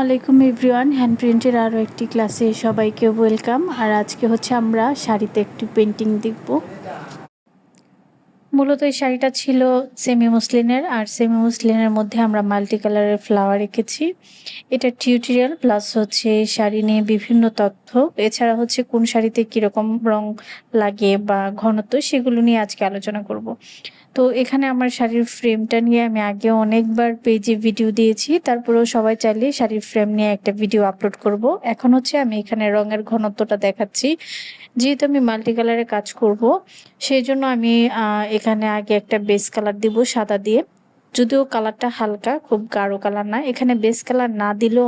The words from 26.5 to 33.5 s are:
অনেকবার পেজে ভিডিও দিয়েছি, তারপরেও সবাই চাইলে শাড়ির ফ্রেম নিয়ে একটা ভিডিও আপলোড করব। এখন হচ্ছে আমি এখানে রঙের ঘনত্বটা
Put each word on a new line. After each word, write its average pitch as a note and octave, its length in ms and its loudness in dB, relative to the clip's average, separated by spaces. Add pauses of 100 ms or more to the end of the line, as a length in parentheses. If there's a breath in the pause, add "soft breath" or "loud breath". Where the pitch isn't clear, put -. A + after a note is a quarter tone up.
অনেকবার A3+ 480 2 (120)
পেজে A3 300 2 (120)
ভিডিও A3 240 2 (100)
দিয়েছি, A3 320 2 (160)
তারপরেও A#3+ 380 2 (100)
সবাই A3 280 2
চাইলে A3 240 0 (120)
শাড়ির G#3+ 300 -2
ফ্রেম G#3 280 0
নিয়ে G#3+ 200 2
একটা G3+ 140 -2 (100)
ভিডিও G#3+ 200 2 (100)
আপলোড G3+ 320 -4
করব। G#3 200 0 (300)
এখন B3 240 0
হচ্ছে B3+ 260 -2
আমি A3+ 200 -2
এখানে A3 220 -4 (100)
রঙের G#3+ 260 -2 (100)
ঘনত্বটা G#3+ 440 -2 (100)